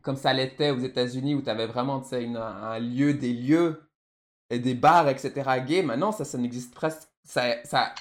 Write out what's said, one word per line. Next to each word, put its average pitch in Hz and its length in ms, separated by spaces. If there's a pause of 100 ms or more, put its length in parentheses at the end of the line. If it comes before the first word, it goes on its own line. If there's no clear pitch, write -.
comme 135 140
ça 135 160
l'était 135 380
aux 135 80
États-Unis, 127 560
où 139 60
t'avais 113 260
vraiment, 127 340
tu 127 100
sais, 127 120
une, 120 140
un 110 420
lieu, 123 360
des 127 180
lieux, 151 500 (680)
et 120 80
des 123 160
bars, 170 340
et 131 100
cetera, 131 420
gays. 151 220
Maintenant, 156 300
ça, 190 120
ça 131 140
n'existe 123 360
presque, 156 340 (160)
ça, - 180 (220)
ça 135 160
a 110 200